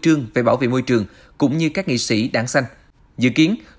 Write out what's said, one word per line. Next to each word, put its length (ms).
trương 320
về 80
bảo 140
vệ 120
môi 140
trường 220
cũng 200
như 160
các 140
nghị 100
sĩ 300
đảng 180
xanh. 180
Dự 120
kiến, 260